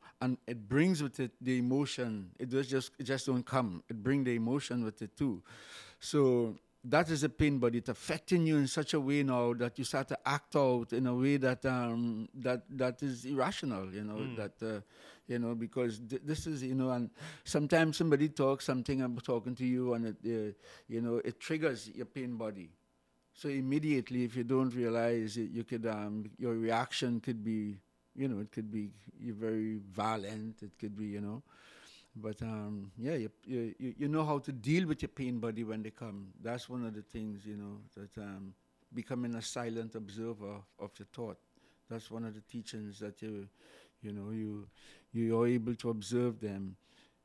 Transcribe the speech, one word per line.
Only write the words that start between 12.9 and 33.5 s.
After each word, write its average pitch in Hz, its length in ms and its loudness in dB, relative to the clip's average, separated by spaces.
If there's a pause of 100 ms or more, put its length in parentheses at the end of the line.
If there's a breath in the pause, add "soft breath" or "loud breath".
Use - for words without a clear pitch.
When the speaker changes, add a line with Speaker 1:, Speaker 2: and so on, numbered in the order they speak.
Speaker 1:
is 123 220 -4
irrational, 127 680 0
you 104 100 -6
know, 107 120 -6
Speaker 2:
Mm. 110 200 -4
Speaker 1:
that, 104 280 -6
uh, 107 180 -2 (460 loud breath)
you 120 100 -2
know, 120 160 0
because 117 460 -2
th-, 123 260 -6
this 156 220 -4
is, 147 160 -4
you 131 100 -2
know, 131 180 2
and 120 200 0 (320 loud breath)
sometimes 156 540 4
somebody 156 320 6
talks 139 360 2
something, 131 360 0
I'm 123 180 -2
talking 120 360 0
to 127 100 -2
you, 123 280 2
and 113 140 0
it, 107 80 -4 (100)
uh, 110 280 0 (340 loud breath)
you 113 140 -2
know, 117 220 2
it - 160 -4
triggers 151 540 0
your 117 140 -6
pain 123 280 -6
body. 101 360 -6 (600)
So - 160 -8
immediately, 135 720 2
if 117 120 -2
you 123 80 0
don't 127 300 4
realize 117 640 2
it, 113 140 -2
you 117 120 -2
could, 113 220 -4
um, 104 540 -2
your 120 160 0
reaction 117 640 2
could 113 240 -4
be, 107 340 -2 (380)
you 135 120 -2
know, 117 140 -2
it 104 100 -10
could 110 200 -6
be, 104 180 -4 (300)
you're 113 160 -8
very 110 440 -2 (100)
violent. 107 720 -4
It 101 160 -12
could 104 180 -6
be, 107 80 -4
you 104 160 -4
know. 107 220 -6 (680 loud breath)
But, 107 280 -8
um, 104 560 -6
yeah, 123 180 -2
you, 110 160 -4 (140)
you, 117 340 -4